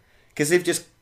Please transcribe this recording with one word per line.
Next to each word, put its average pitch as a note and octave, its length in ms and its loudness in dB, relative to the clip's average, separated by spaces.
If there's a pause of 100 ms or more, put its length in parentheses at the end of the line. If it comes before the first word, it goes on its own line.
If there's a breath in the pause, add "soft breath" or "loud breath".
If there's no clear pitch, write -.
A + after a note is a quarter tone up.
(360 soft breath)
'Cause D3 140 -2
they've F3 140 2
just E3+ 220 -4 (160)